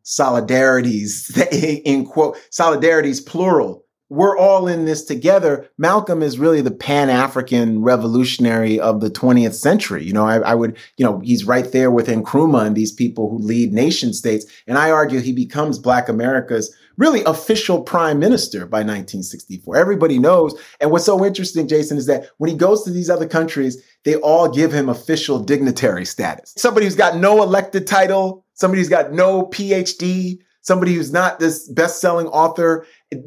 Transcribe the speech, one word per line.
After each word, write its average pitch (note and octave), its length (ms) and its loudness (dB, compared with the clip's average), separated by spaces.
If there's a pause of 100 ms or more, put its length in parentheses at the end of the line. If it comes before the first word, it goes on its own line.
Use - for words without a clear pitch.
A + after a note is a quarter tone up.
solidarities, B2 1300 0 (160)
<laughs> D3 340 -2
in C#3 200 0
quote, D3+ 320 -2 (140)
solidarities D#3 720 2
plural. E3 640 -2 (240)
We're F#3+ 280 2
all F#3+ 300 4
in E3+ 160 -2
this D#3 220 -4
together. D3 720 0
Malcolm F3+ 440 0
is C#3 160 -2
really D#3 220 2
the B2+ 100 0
Pan-African B2+ 1120 0
revolutionary A#2 960 0
of G#2+ 220 0
the G#2+ 100 -2
twentieth A#2+ 460 2
century. G#2 480 -2
You F2 80 -6
know, G#2+ 160 2
I, A2 120 2
I A2+ 140 0
would, A#2 240 -2 (200)
you B2+ 80 2
know, G2+ 160 0
he's A2+ 240 0
right B2+ 260 0
there B2+ 180 2
with A#2+ 180 0
Nkrumah B2 600 0
and G#2+ 80 0
these G#2+ 160 -2
people A#2 380 -4
who A2 80 -6
lead A2 340 -2
nation A#2+ 420 0
states. G#2+ 320 -4 (220)
And B2 100 -2
I D#3 140 2
argue D3 300 2
he B2+ 100 -4
becomes C3 480 -4
Black B2 300 0
America's A#2+ 640 -2 (220)
really C#4 260 2
official F3 600 -2
prime D#3+ 360 0
minister D#3 460 0
by G#2+ 180 -2
nineteen G2+ 400 -8
sixty-four. - 540 -8
Everybody D#3+ 420 2
knows. D#3+ 400 4 (220)
And D3+ 100 2
what's E3+ 140 2
so G3 180 2
interesting, F#3 460 -2
Jason, D3+ 280 0
is C3 100 -4
that C3+ 200 -2 (100)
when D#3 120 -2
he D#3+ 80 -6
goes G3+ 260 2
to F#3 80 -8
these F3 180 -4
other E3 180 0
countries, D#3 540 -2 (220)
they D3+ 120 0
all D#3 340 2
give D3 240 0
him C#3+ 160 -2
official D3 500 -4
dignitary B2 640 -2
status. - 540 -8
Somebody A3 280 0
who's F#3+ 100 -2
got F3+ 200 2
no G#3 260 4
elected G3 460 -2
title, F#3+ 580 0 (100)
somebody F#3 260 0
who's D#3+ 80 -2
got D3+ 240 2
no F#3 300 2
P G3 280 -6
H F#3 260 -2
D, F3+ 440 -4 (220)
somebody F3+ 320 2
who's C#3+ 180 -4
not F3+ 260 0
this D#3+ 300 -4
best-selling E3+ 580 0
author, D#3+ 580 0 (420)